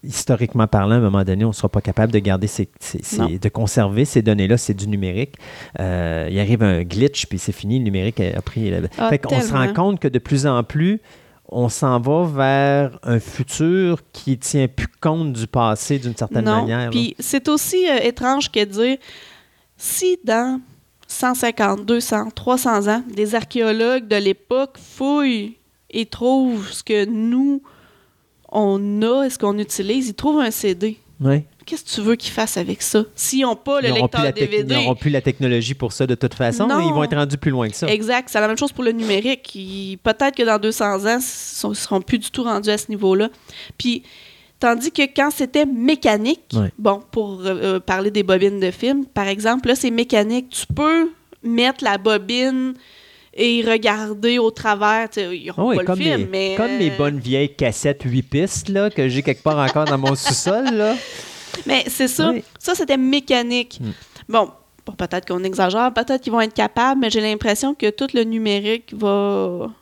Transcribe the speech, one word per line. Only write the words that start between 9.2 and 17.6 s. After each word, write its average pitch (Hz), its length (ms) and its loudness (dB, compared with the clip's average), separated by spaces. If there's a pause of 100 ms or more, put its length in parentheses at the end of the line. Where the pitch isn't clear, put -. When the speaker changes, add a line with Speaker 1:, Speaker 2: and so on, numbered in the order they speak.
Speaker 1:
se 220 100 -2
rend 139 140 2
Speaker 2:
tellement. 123 80 -2
Speaker 1:
compte 185 260 0
que 151 80 0
de 123 100 0
plus 139 280 0
en 123 180 2
plus, 180 380 0 (480)
on 120 180 0
s'en 127 320 2
va 147 240 2
vers 139 760 2
un 117 180 2
futur 170 760 0 (160)
qui 131 240 -4
tient 135 300 0
plus - 200 -6 (140)
compte 160 320 0
du 113 120 -4
passé 117 520 0
d'une 120 180 -6
certaine 214 300 -2
Speaker 2:
Non, 214 160 2
Speaker 1:
manière, 117 240 -2
là. 117 40 -6
Speaker 2:
puis 240 280 -2
c'est 269 300 -2
aussi, 359 380 0